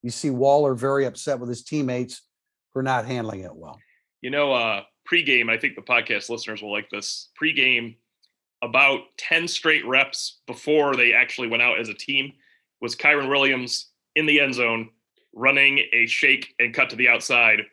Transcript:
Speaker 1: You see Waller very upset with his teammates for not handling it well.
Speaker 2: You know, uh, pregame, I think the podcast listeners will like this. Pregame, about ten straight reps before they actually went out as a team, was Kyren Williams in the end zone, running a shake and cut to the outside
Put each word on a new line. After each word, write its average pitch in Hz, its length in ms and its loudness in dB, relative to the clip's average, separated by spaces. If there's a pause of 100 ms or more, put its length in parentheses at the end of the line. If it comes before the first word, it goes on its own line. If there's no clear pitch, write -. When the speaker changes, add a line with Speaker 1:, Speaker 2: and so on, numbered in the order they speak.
Speaker 1:
You 120 60 -6
see 143 200 -4
Waller 139 440 4
very 135 320 0
upset 123 340 -6
with 120 80 -10
his 120 160 -8
teammates 127 580 -4 (520)
for 131 100 -4
not 127 220 0
handling 113 360 -6
it 90 140 -16
well. 80 240 -20 (420)
Speaker 2:
You 123 80 -8
know, 143 220 0
uh, 113 320 -2 (260)
pregame, 135 400 2
I 113 80 2
think 131 180 -4
the - 60 -14
podcast 117 480 -2
listeners 113 320 -8
will 104 120 -10
like 104 160 -6
this. - 400 -10 (120)
Pregame, 127 540 0 (680)
about 135 400 2 (160)
ten 165 300 -2
straight 156 380 0
reps - 640 -2
before 143 500 2
they 120 160 6
actually 123 340 0
went 117 160 0
out 123 160 0
as 113 80 -4
a 107 60 -10
team, 139 400 -6 (480)
was 117 140 -6
Kyren 147 340 0
Williams 135 600 0 (240)
in 156 100 0
the 147 160 4
end 135 140 0
zone, 113 340 -2 (440)
running 139 480 2 (120)
a 117 140 2
shake 135 520 0
and 120 140 0
cut 127 160 0
to 107 80 -12
the 123 100 2
outside 117 540 2 (120)